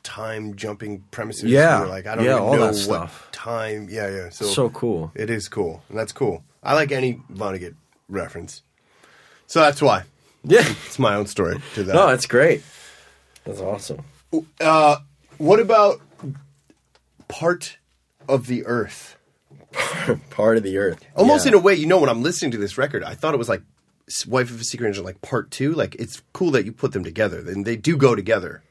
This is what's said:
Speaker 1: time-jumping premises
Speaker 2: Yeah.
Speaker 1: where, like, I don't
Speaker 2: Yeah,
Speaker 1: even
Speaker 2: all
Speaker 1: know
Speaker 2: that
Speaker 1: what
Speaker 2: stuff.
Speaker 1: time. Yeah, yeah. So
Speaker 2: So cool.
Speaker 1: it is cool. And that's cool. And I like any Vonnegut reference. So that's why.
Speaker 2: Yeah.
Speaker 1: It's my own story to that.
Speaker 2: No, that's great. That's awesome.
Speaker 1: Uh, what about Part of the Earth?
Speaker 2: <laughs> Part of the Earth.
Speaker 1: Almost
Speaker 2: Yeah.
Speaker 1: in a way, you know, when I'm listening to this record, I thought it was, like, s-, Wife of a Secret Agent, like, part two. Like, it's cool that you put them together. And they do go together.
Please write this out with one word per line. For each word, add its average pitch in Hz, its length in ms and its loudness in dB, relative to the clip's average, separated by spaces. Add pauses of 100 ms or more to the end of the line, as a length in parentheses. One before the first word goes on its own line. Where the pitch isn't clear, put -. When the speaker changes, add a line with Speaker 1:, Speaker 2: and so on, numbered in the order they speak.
Speaker 1:
time-jumping 107 1080 -10
premises 110 320 -10
Speaker 2:
Yeah. 135 380 6
Speaker 1:
where, 92 80 -6
like, 95 180 -10
I 107 80 -6
don't 113 100 0
Speaker 2:
Yeah, 131 120 2
Speaker 1:
even 101 60 0
Speaker 2:
all 117 100 2
Speaker 1:
know - 80 4
Speaker 2:
that 110 120 4
Speaker 1:
what - 20 -2
Speaker 2:
stuff. 98 560 -6
Speaker 1:
time. 110 600 -8
Yeah, 104 180 -6
yeah. 92 220 -10
So - 140 -8
Speaker 2:
So 117 240 0
cool. 92 440 -4
Speaker 1:
it 107 160 -6
is 113 180 -6
cool. 82 420 -6
And 104 100 -8
that's 110 120 -6
cool. 98 320 -4 (200)
And - 80 -2
I - 20 4
like 147 180 2
any 131 280 -2 (120)
Vonnegut 92 440 -8 (340)
reference. 85 540 -10 (840)
So - 140 -2
that's 147 200 4
why. 110 260 4 (420)
Speaker 2:
Yeah. 202 160 8 (220)
Speaker 1:
It's - 140 -12
my 107 160 2
own 104 100 -2
story 95 320 -2 (160)
to 104 120 -6
that. 95 100 -2
Speaker 2:
No, 190 100 8
that's 131 220 2
great. 139 340 4 (840)
That's 98 160 -12
awesome. 98 420 -8 (580)
Speaker 1:
Uh, 156 360 6 (420)
what 175 200 6
about 208 420 4 (1300)
Part - 500 -4 (520)
of 131 160 2
the 120 220 -4
Earth? 113 500 -6 (560)
Speaker 2:
<laughs> - 560 -6
Part 113 280 2
of 107 60 0
the 98 140 -4
Earth. 95 260 -2 (120)
Speaker 1:
Almost 277 300 4
Speaker 2:
Yeah. 269 40 4
Speaker 1:
in 220 60 8
a 185 40 10
way, 190 140 6
you 156 140 0
know, 185 120 6
when 135 100 4
I'm 117 120 -2
listening 156 300 -2
to 113 60 -6
this 101 200 -6
record, 131 260 -4
I 80 120 -12
thought 156 180 -4
it 135 40 -2
was, 117 120 -4
like, 95 140 -4 (440)
s-, - 200 -8
Wife 123 240 -2
of 117 100 -14
a - 20 -10
Secret 117 260 -4
Agent, 98 160 -8
like, - 160 -14
part - 280 -4
two. 143 240 -4
Like, 127 220 -4
it's - 260 -12 (120)
cool 175 180 0
that 113 140 2
you 107 60 -10
put 135 200 -4
them 110 120 -6
together. 85 360 -4
And 95 260 -8
they 117 100 -4
do 143 220 0
go 131 180 4
together. 98 560 -4